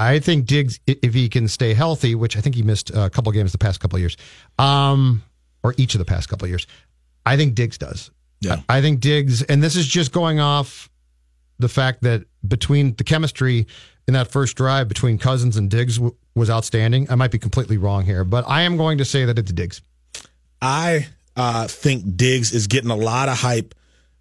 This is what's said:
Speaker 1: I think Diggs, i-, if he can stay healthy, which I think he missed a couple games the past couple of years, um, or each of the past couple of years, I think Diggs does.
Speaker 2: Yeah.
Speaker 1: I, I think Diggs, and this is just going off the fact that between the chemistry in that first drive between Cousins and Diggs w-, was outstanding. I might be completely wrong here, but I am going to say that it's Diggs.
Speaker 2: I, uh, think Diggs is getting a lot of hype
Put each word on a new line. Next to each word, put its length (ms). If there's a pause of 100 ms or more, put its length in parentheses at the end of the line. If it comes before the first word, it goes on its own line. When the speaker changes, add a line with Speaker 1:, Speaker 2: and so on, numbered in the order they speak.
Speaker 1:
I 180
think 260
Diggs, 420
i-, 120
if 120
he 160
can 180
stay 260
healthy, 400
which 220
I 60
think 140
he 60
missed 280
a 200
couple 220
games 220
the 40
past 220
couple 160
of 60
years, 160 (420)
um, 640 (400)
or 140
each 180
of 40
the 60
past 220
couple 160
of 60
years, 180 (580)
I 120
think 180
Diggs 220
does. 340 (300)
Speaker 2:
Yeah. 160 (100)
Speaker 1:
I, 120
I 20
think 180
Diggs, 440
and 200
this 140
is 100
just 240
going 300
off 480 (680)
the 120
fact 320
that 240 (200)
between 500
the 100
chemistry 600 (440)
in 40
that 160
first 280
drive 320
between 280
Cousins 380
and 140
Diggs 260
w-, 180 (220)
was 140
outstanding. 600
I 60
might 160
be 80
completely 380
wrong 260
here, 220
but 200
I 180
am 120
going 220
to 80
say 180
that 160
it's 140
Diggs. 280 (800)
Speaker 2:
I, 460 (300)
uh, 320
think 480
Diggs 360
is 140
getting 240
a 60
lot 320
of 100
hype 340 (480)